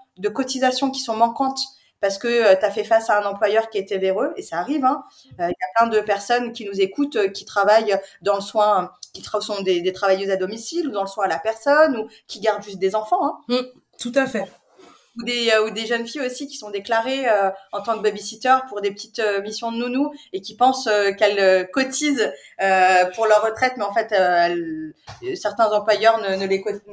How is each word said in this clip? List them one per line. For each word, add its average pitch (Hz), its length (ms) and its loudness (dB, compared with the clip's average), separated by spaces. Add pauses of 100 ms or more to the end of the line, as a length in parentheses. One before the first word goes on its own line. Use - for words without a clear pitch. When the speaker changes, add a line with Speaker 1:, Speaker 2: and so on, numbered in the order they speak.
(160)
Speaker 1:
de 190 120 -4
cotisations 254 600 -2
qui 262 100 -8
sont 220 160 -4
manquantes 262 440 0 (400)
parce 196 180 -2
que, 240 100 -4
euh, 226 320 6
t'as 202 100 2
fait 208 140 -4
face 226 260 2
à 208 100 4
un 202 60 -4
employeur 208 440 0
qui 214 80 -4
était 196 200 -4
véreux, 190 380 0
et - 60 -10
ça - 160 -6
arrive, 254 260 -2
hein. 277 180 0 (380)
Euh, 175 80 -2
il - 0 -
y - 20 -2
a 185 340 -2
plein 226 40 0
de 214 120 2
personnes 226 520 -2
qui 233 120 -12
nous 196 160 -4
écoutent, 247 360 -2
euh, 196 120 0
qui - 160 -10
travaillent 233 540 2 (240)
dans 202 140 2
le 196 40 -4
soin, 208 520 2 (200)
qui - 80 -16
tra-, 208 200 -4
sont 208 220 -6
des, 185 180 0
des 180 120 -2
travailleuses 196 380 0
à 190 60 0
domicile 226 500 -6
ou 240 60 -6
dans 202 80 -4
le 196 80 -4
soin - 160 -4
à 185 40 0
la 170 120 -2
personne 294 560 2
ou 214 120 -6 (200)
qui 233 100 -14
gardent 202 240 -2
juste 202 160 -14
des 190 160 0
enfants, 277 300 0
hein. - 140 -2 (100)
Speaker 2:
Mm, 254 180 0 (320)
tout 240 160 -6
à 269 120 2
fait. 214 180 -4 (760)
Speaker 1:
Ou 233 60 -10
des, 240 260 0
euh, 220 160 4
ou 220 40 -4
des 220 160 -8
jeunes 233 200 -2
filles 285 180 -6
aussi 254 220 -6
qui - 100 -14
sont 208 140 -12
déclarées, 233 580 -2
euh, 196 220 4 (220)
en 196 100 -6
tant 220 160 -2
que 196 60 -8
babysitter 214 540 0 (100)
pour 202 120 -10
des 202 120 -2
petites, - 260 -14
euh, 202 240 0
missions 214 300 -8
de 226 60 -6
nounou 254 340 -2 (200)
et 190 80 -6
qui 208 140 -16
pensent, 262 320 2
euh, 208 240 2
qu'elles, 202 300 2
euh, 185 240 6
cotisent, 262 680 -2 (280)
euh, 185 460 6 (100)
pour 220 100 0
leur 214 160 6
retraite, 226 340 0
mais 220 80 -4
en 196 80 -4
fait, 220 200 -2
euh, 175 800 0 (280)
elles, 127 160 -6
certains 208 360 0
employeurs 214 460 4
ne, 196 180 -2
ne 196 100 -2
les 190 140 0
co-, 208 100 -4 (220)